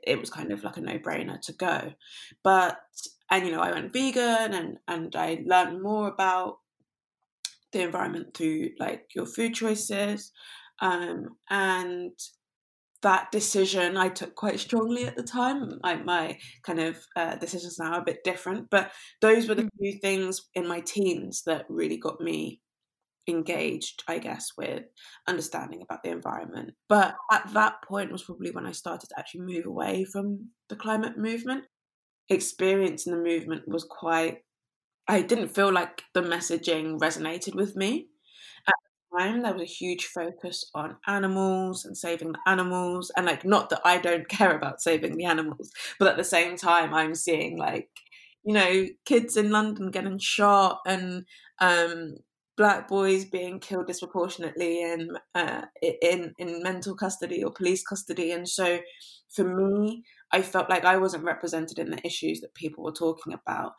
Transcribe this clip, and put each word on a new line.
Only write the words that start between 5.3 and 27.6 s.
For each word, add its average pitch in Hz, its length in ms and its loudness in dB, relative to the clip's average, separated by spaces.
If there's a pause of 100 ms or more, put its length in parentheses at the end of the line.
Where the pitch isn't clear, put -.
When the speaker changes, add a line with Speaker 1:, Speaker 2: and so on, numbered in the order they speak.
Speaker 1:
learned 180 380 4
more 208 240 0
about 185 500 0 (1120)
the 185 120 -2
environment 170 520 -4
through, 160 440 -2
like, - 240 -6 (120)
your - 120 -4
food 233 260 -2
choices. 208 760 -2 (500)
Um, 175 560 -2 (120)
and 180 640 0 (920)
that - 280 4
decision 190 640 2
I 190 140 4
took - 260 -8
quite 202 240 -2
strongly 240 460 0
at 247 100 -8
the 247 80 -4
time. 247 600 -2
My, 175 140 0
my 175 420 -2 (260)
kind 165 140 -2
of, 160 180 -2 (180)
uh, 165 200 -2
decisions 170 440 -8
now 165 140 -4
are 170 80 -2
a - 40 -10
bit 165 180 -4
different, 190 480 -4
but 190 200 2 (300)
those 220 260 8
were 214 80 2
the 226 80 2
Speaker 2:
Mm. 208 60 -2 (100)
Speaker 1:
few 202 200 -4
things 190 560 -2
in 175 120 -2
my 175 140 -4
teens 185 640 -2
that 160 240 -2
really 160 280 -2
got 156 220 -6
me 160 400 -6 (680)
engaged, 156 800 -4
I 165 100 -4
guess, - 400 -8
with - 260 -8 (440)
understanding 170 560 -6
about - 200 -12
the 87 60 -6
environment. - 640 -8 (180)
But 202 260 6 (160)
at 202 220 2
that 214 220 4 (120)